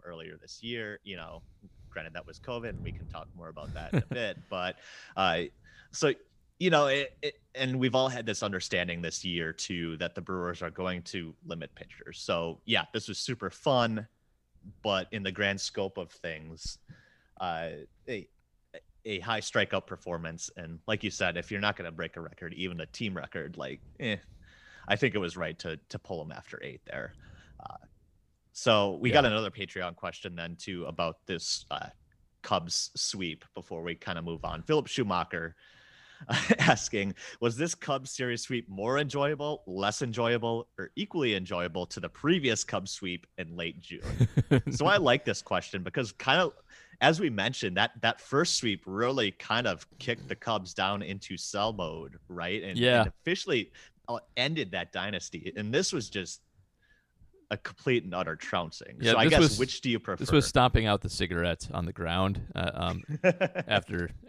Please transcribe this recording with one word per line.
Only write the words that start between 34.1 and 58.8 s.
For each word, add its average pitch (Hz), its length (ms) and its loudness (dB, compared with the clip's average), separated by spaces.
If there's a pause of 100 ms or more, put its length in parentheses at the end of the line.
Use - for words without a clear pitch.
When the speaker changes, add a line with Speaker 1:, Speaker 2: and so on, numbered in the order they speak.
Speaker 1:
move 85 240 -6
on. 82 160 -6
Philip 151 260 2
Schumacher 87 680 -2 (640)
<laughs> - 380 2
asking, 104 540 4 (280)
"Was 117 160 2
this 165 180 0
Cubs 135 360 -4
series 120 320 -2
sweep 120 260 -4
more 107 300 0
enjoyable, 147 680 0
less 98 340 0
enjoyable, 117 640 2 (100)
or - 180 -8
equally 151 400 2
enjoyable 90 520 -2
to - 120 -10
the 85 100 -6
previous 139 540 2
Cubs 98 280 -4
sweep 90 360 -6 (100)
in 85 180 -6
late 85 260 -6
June?" - 200 -14 (480)
Speaker 2:
<laughs> 135 220 4
Speaker 1:
So 127 160 2
I 202 100 8
like 139 280 6
this 107 160 0
question 92 420 -2
because 104 300 -2
kinda, 165 380 4 (500)
as 156 180 8
we 170 100 2
mentioned, 104 480 0
that, 110 240 2
that 113 200 4
first 160 340 2
sweep 101 300 0
really 110 460 2
kind 117 360 0
of 87 180 -2 (140)
kicked - 300 -4
the 101 60 -4
Cubs 101 380 -2
down 101 280 0
into 95 340 -8
sell 104 380 -2
mode, 82 440 -8 (120)
right? 90 340 -4
And, 98 140 -6
Speaker 2:
Yeah. 120 240 6
Speaker 1:
and 101 60 4 (140)
officially, 160 500 0 (360)
uh, 120 120 -2 (180)
ended 131 340 0
that 87 220 -4
dynasty. 90 640 -6
And 107 160 -2
this 185 180 4
was 135 180 -4
just 95 320 -6 (1120)
a 104 60 -2
complete - 460 0
and 90 120 -8
utter 85 200 -2
trouncing. - 640 -4